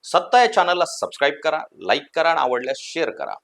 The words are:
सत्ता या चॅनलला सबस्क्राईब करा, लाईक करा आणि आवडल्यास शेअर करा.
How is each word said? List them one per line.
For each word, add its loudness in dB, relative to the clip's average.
सत्ता 2
या 4
चॅनलला 2
सबस्क्राईब -2
करा, 0
लाईक 0
करा 2
आणि 0
आवडल्यास -2
शेअर -4
करा. -8